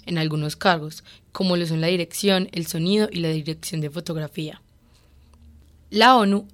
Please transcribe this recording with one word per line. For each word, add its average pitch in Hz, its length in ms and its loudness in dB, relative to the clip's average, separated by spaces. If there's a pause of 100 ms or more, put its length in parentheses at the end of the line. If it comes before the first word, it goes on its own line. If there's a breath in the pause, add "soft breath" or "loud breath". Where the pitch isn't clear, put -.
en 170 120 -2
algunos 151 380 -2
cargos, 156 480 0 (260 loud breath)
como 180 260 0
lo 175 100 -2
son 160 140 -2
la 160 60 0
dirección, 185 680 0
el 165 140 -6
sonido 196 460 0
y 175 80 -6
la 165 80 -2
dirección 156 520 -6
de 151 100 -4
fotografía. 156 720 -8 (1300 soft breath)
La 226 260 6
onu 202 360 2